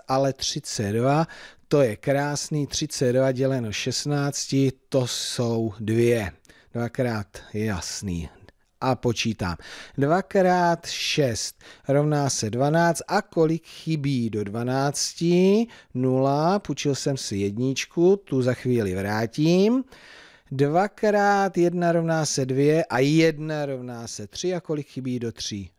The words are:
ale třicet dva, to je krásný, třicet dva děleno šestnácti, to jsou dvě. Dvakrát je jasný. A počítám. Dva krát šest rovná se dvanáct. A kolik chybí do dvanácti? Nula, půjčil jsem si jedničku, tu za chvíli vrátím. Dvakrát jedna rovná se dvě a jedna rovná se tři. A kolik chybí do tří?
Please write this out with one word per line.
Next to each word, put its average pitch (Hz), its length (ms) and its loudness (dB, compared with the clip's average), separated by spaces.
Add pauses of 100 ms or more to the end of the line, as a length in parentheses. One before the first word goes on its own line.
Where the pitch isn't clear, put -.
ale 135 260 0
třicet - 600 -4
dva, 139 340 2 (400)
to 147 140 4
je 117 140 2
krásný, 143 720 -2
třicet 143 460 -2
dva 131 180 2
děleno 127 400 -2
šestnácti, 135 1000 -2 (180)
to 127 180 2
jsou 113 720 -2
dvě. 113 520 2 (420)
Dvakrát 117 540 -4 (260)
je 107 120 -2
jasný. 90 640 -6 (520)
A 127 140 0
počítám. 110 600 -2 (420)
Dva 147 240 2
krát 180 640 2
šest - 760 -2 (240)
rovná 143 420 2
se 110 200 -2
dvanáct. 151 580 2
A 190 140 0
kolik 160 460 0
chybí 139 600 -2
do 104 140 -2
dvanácti? 143 1200 2 (260)
Nula, 135 680 2
půjčil 143 360 -2
jsem 139 220 -2
si - 200 -6
jedničku, 127 800 2
tu 143 260 -2
za 127 120 2
chvíli 117 420 0
vrátím. 151 880 2 (680)
Dvakrát 196 1040 2
jedna 175 340 2
rovná 165 340 0
se 139 200 -2
dvě 143 400 2
a 117 140 -2
jedna 151 680 2
rovná 123 420 -8
se 104 200 -12
tři. - 260 -4
A 175 60 -4
kolik 151 280 -6
chybí 127 320 -6
do 117 120 -4
tří? 101 480 -10